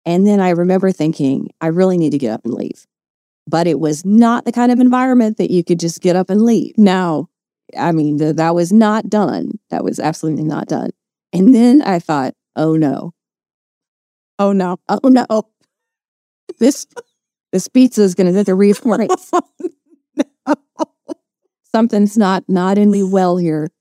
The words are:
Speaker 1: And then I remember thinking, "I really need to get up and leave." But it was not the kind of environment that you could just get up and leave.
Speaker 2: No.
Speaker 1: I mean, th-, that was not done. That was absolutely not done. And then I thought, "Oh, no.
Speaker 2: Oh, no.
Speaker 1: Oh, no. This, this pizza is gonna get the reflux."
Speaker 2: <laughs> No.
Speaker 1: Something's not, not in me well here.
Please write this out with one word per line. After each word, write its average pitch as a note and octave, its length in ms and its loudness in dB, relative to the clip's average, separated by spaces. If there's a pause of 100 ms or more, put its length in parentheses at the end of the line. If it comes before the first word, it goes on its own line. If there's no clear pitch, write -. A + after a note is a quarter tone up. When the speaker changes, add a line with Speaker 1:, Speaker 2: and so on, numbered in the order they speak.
Speaker 1:
And F3+ 220 2
then G#3 120 2
I F#3 120 0
remember F#3 400 0
thinking, D3+ 580 -4 (100)
"I D#3+ 80 -6
really F3+ 300 0
need D#3+ 140 0
to C#3+ 80 -2
get A#2+ 120 -4
up A#2 140 -8
and A#2 80 -6
leave." - 320 -10 (600)
But D#3+ 200 -2
it D#3+ 120 -2
was D3+ 260 -4
not A3+ 400 2
the A#3 60 -4
kind A#3+ 200 0
of A#3+ 80 2
environment B3 580 2
that - 140 -2
you F3+ 120 0
could E3+ 160 -2
just E3+ 220 -6
get F3+ 140 2
up F#3 140 -2
and G#3 140 2
leave. A#3 340 0
Speaker 2:
No. F#3 520 2 (480)
Speaker 1:
I D#3+ 140 -2
mean, D3+ 260 0
th-, D3+ 180 -2
that E3 200 0
was F3 180 0
not G#3+ 360 2
done. D3+ 500 -4 (100)
That - 140 -6
was - 160 -6
absolutely D#3 440 -4
not - 240 -6
done. - 220 -6 (440)
And F#3+ 200 4
then A#3+ 280 4
I F3+ 180 -2
thought, C#3+ 340 -4 (220)
"Oh, D#3+ 200 0
no. D#3 380 -2 (1300)
Speaker 2:
Oh, G3+ 120 2
no. F3+ 260 -2 (120)
Speaker 1:
Oh, G#3 100 -2 (100)
no. B3+ 160 4 (1300)
This, A#3+ 260 0 (680)
this F#3 160 -4
pizza B3+ 360 2
is F#3 120 0
gonna F#3 180 0
get G3+ 120 0
the F#3+ 100 0
reflux." G3+ 800 0
Speaker 2:
<laughs> F4 60 0 (1080)
No. D4 60 0 (1160)
Speaker 1:
Something's G#3+ 460 0
not, G3 300 0
not F#3 300 0
in G#3 140 4
me G3 120 0
well F#3 340 0
here. D#3+ 320 -2 (120)